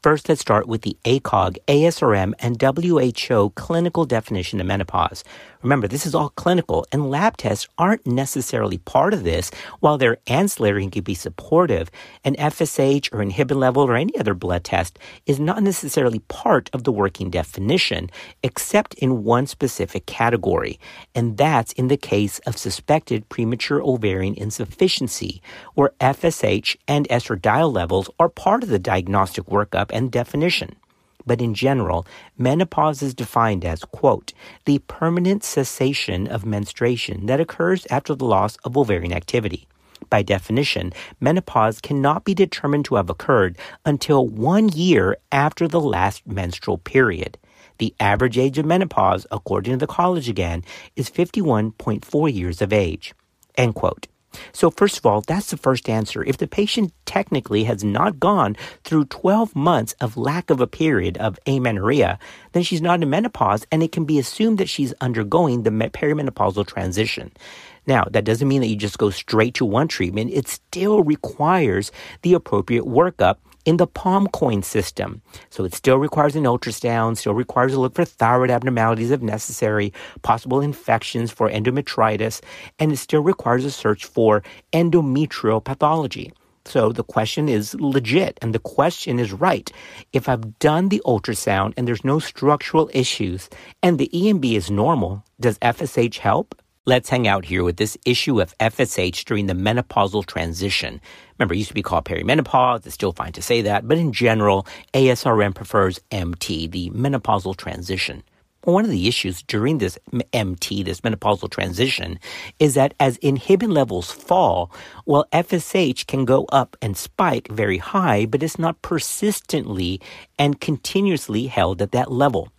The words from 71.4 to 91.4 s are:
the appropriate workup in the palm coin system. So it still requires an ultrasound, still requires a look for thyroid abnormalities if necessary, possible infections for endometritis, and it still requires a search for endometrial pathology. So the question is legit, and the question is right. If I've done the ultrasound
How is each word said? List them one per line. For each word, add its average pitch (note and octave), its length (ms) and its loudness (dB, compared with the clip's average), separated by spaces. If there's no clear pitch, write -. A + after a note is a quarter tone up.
the F3 100 6
appropriate A#2 500 0
workup C#3 540 2
in E3 140 4
the F3 100 4
palm G3 400 0
coin A2+ 340 0
system. F#2+ 640 -6
So - 140 -8
it F2+ 100 -6
still C3 240 4
requires D3 380 0
an D#3 80 0
ultrasound, A#2 720 0
still G#2+ 160 -2
requires B2+ 400 0
a C3+ 60 0
look B2+ 160 0
for F3 100 2
thyroid B2 460 2
abnormalities A#2 580 0
if C3 140 0
necessary, G#2+ 680 -2
possible B2+ 400 0
infections A#2 720 -2
for A2 180 0
endometritis, A2 920 -2
and D#3 140 2
it C#3 60 0
still D3+ 240 0
requires C3 440 0
a C#3 60 -4
search - 340 -2
for G#2+ 380 2
endometrial D3 920 2
pathology. D3 680 -2
So A2+ 260 2
the A#2 120 -4
question C#3+ 460 -2
is G#2+ 260 0
legit, C#3 640 0
and A2+ 140 -4
the A2+ 60 -2
question - 580 -2
is G#2+ 160 -2
right. C#3+ 380 -2
If C3+ 160 0
I've A2+ 300 -4
done E3 300 4
the G#3 140 0
ultrasound G#2+ 720 0